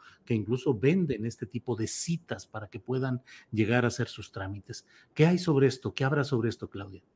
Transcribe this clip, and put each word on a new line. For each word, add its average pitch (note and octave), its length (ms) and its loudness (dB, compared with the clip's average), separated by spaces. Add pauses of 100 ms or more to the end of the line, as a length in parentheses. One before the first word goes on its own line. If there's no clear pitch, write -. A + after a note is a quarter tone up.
(260)
que - 80 0
incluso A#2 400 0
venden C3+ 520 2
este A#2 200 -8
tipo B2 300 -6
de G#2+ 120 -4
citas - 600 -6
para G#2+ 200 -12
que - 120 -12
puedan B2+ 420 -2 (300)
llegar A2 340 2
a A#2 40 6
hacer A2+ 200 -4
sus - 220 -14
trámites. G2 540 -10 (280)
¿Qué D#3 120 6
hay F3 120 6
sobre D3 300 4
esto? C3 260 -2
¿Qué - 100 -2
habrá C#3+ 220 2
sobre A#2 240 0
esto, G#2+ 200 -8
Claudia? G2 320 -12 (140)